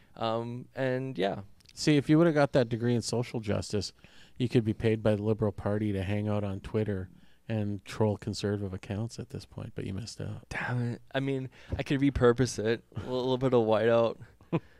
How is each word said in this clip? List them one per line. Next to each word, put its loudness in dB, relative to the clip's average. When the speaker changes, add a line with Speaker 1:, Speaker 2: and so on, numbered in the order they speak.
Speaker 1:
Um, -4
and -4
yeah. -2
Speaker 2:
See, 4
if 2
you 6
would've 6
got 4
that 4
degree 0
in 2
social -4
justice, -2
you 0
could 4
be 0
paid 0
by 4
the -2
Liberal 0
Party -2
to -2
hang -2
out 0
on -6
Twitter -2
and -2
troll 0
conservative -4
accounts -6
at -12
this -10
point, -12
but -8
you -6
missed -10
out. -10
Speaker 1:
Damn -4
it. -14
I -2
mean, -4
I -4
could 0
repurpose 4
it. -2
A -4
little, -4
little 0
bit 2
of 6
whiteout. 4
<laughs> 0